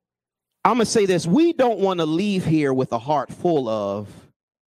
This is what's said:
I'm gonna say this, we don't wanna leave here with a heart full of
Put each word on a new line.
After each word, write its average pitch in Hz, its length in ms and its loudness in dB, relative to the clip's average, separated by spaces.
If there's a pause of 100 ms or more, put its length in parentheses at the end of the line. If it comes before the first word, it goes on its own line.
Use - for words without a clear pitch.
(640)
I'm 202 100 2
gonna 233 100 2
say 208 220 0
this, 175 200 0
we 320 280 4
don't 240 240 0
wanna 185 260 0
leave 180 400 0
here 151 300 2
with 127 180 -2
a 117 60 -2
heart 135 340 -4
full 151 360 -2
of 104 400 -4 (580)